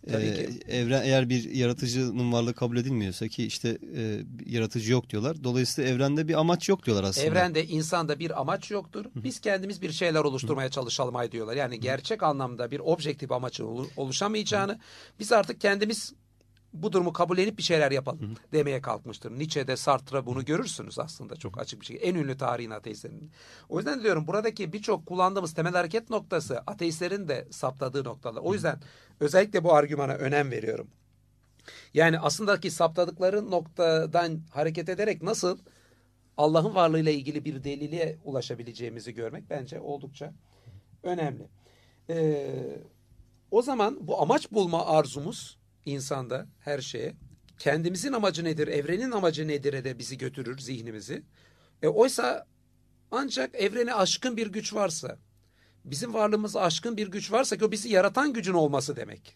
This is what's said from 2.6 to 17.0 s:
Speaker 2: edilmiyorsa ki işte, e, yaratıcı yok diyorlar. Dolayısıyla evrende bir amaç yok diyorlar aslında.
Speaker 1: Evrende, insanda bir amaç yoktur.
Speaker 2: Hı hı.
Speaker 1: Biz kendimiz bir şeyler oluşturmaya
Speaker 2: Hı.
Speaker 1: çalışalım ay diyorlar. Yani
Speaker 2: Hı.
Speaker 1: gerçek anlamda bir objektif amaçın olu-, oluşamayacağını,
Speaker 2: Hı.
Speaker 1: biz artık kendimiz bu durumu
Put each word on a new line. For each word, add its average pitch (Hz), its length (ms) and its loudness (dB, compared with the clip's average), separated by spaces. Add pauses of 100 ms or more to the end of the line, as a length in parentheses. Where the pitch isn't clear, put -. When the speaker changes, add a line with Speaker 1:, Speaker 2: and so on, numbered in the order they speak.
Speaker 2:
edilmiyorsa 113 500 0
ki 113 180 -4
işte, 113 320 -2 (180)
e, 110 260 -4 (240)
yaratıcı 113 460 0
yok 123 180 4
diyorlar. 139 340 -2
Dolayısıyla 127 480 0
evrende 139 360 2
bir 165 60 0
amaç 165 360 2
yok 190 160 2
diyorlar 101 180 4
aslında. 113 240 2
Speaker 1:
Evrende, 165 400 2
insanda 156 520 0
bir 160 220 -4
amaç 180 300 -4
yoktur. 208 340 -6
Speaker 2:
Hı 240 140 -10
hı. 104 40 -10
Speaker 1:
Biz 254 160 -6
kendimiz 196 420 -2
bir 175 100 -6
şeyler 160 280 2
oluşturmaya 135 480 0
Speaker 2:
Hı. 127 40 -4
Speaker 1:
çalışalım 123 440 -2
ay 120 160 -2
diyorlar. 113 240 -6
Yani 127 200 -2
Speaker 2:
Hı. 110 60 -8
Speaker 1:
gerçek 131 420 -2
anlamda 123 480 -2
bir 143 80 -6
objektif 151 520 -2
amaçın 123 340 -4
olu-, 123 320 -6
oluşamayacağını, 202 760 -2
Speaker 2:
Hı. - 60 -10 (400)
Speaker 1:
biz 208 120 -2
artık 208 300 4
kendimiz 208 520 2 (600)
bu 165 180 -4
durumu 175 220 2